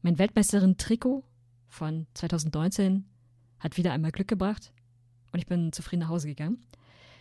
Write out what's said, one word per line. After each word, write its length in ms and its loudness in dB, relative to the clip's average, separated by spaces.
mein 160 2
Weltmeisterin-Trikot 1080 2
von 460 -6
zweitausendneunzehn 920 0
hat 180 -6
wieder 160 2
einmal 200 -2
Glück 160 -4
gebracht 440 -2
und 60 -2
ich 80 -4
bin 260 -2
zufrieden 300 -4
nach 80 -4
Hause 180 -4
gegangen. 300 -6